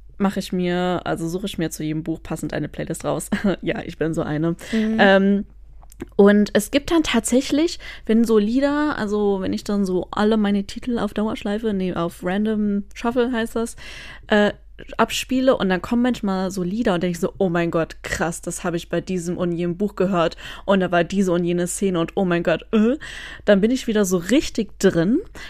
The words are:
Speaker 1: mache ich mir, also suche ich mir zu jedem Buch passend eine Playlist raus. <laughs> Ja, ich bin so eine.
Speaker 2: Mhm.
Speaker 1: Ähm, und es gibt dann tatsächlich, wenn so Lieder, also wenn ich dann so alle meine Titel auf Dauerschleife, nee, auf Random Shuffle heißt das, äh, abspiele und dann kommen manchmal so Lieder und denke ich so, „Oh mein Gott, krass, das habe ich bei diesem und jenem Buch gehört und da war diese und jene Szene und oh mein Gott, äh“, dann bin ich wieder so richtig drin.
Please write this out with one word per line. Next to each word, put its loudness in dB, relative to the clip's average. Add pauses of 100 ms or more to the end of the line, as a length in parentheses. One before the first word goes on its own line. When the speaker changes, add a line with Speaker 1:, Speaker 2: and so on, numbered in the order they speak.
(180)
Speaker 1:
mache 0
ich -8
mir, 0
also -4
suche -6
ich -8
mir -2
zu -8
jedem -4
Buch -6
passend -8
eine -4
Playlist -8
raus. -4 (160)
<laughs> 0
Ja, -4
ich -12
bin -2
so -2
eine. -2 (200)
Speaker 2:
Mhm. 0
Speaker 1:
Ähm, 6 (720)
und 8
es 0
gibt 0
dann 4
tatsächlich, 0 (260)
wenn 4
so 4
Lieder, 2
also 0
wenn -4
ich -4
dann 0
so -2
alle 2
meine 2
Titel -6
auf -4
Dauerschleife, -4
nee, -2
auf -6
Random -2 (100)
Shuffle -2
heißt -4
das, -4 (520)
äh, 4 (460)
abspiele 2
und 0
dann 2
kommen 0
manchmal 0
so -4
Lieder 0
und 0
denke 0
ich -8
so, -2
„Oh 2
mein 2
Gott, -2
krass, -4
das -8
habe -2
ich -8
bei 0
diesem -4
und 0
jenem -2
Buch -2
gehört 2 (280)
und 4
da 0
war 4
diese 0
und 2
jene 0
Szene -2
und -2
oh 0
mein 2
Gott, 0
äh“, 4 (480)
dann 6
bin 4
ich -2
wieder 2
so 2
richtig 0
drin. 4 (300)